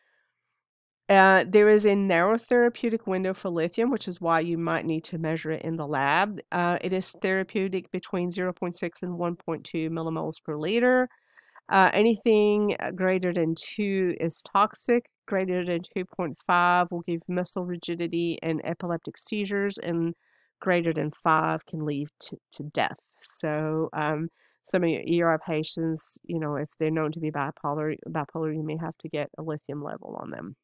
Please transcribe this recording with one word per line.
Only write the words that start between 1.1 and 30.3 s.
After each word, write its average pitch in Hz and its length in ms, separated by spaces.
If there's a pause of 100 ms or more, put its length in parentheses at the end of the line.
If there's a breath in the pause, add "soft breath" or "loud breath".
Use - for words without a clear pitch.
there 208 220
is 214 160
a 202 100
narrow 196 420
therapeutic 240 680
window 190 260
for 196 140
lithium, 170 420
which 220 200
is 175 100
why 165 220
you 170 160
might 165 280
need 160 200
to 175 140
measure 156 320
it 160 100
in 165 160
the 151 100
lab. 151 540 (100)
Uh, 175 300
it 180 100
is 185 300
therapeutic 190 680
between 180 380
zero 180 220
point 175 240
six - 280
and 180 140
one 175 200
point 160 260
two 160 260
millimoles 160 540
per 151 140
liter. 240 500 (640 soft breath)
Uh, 190 240
anything, 208 880
uh, - 100
greater 185 400
than 165 240
two 190 640
is 160 220
toxic. 233 640 (200)
Greater 185 380
than 175 180 (140)
two 185 80
point 175 420
five 175 460
will 175 120
give 165 260
muscle 180 360
rigidity 170 760
and 160 220
epileptic 170 520
seizures, 202 600
and 170 360 (460)
greater 175 320
than 151 200 (120)
five 160 420
can 156 200
lead 147 240 (100)
to, - 160 (160)
to - 120
death. 147 340 (260)
So, 156 680
um, 156 340 (380)
some 180 180
of 170 60
your 156 180
E 170 140
R 165 180
patients, 160 880
you 170 140
know, 147 180
if 147 100 (100)
they're 156 140
known 160 220
to 170 80
be 156 100
bipolar, 151 640 (140)
bipolar, 156 440
you 156 100
may 156 120
have 165 220
to - 100
get 147 300
a - 60
lithium 147 380
level - 400
on - 80
them. - 340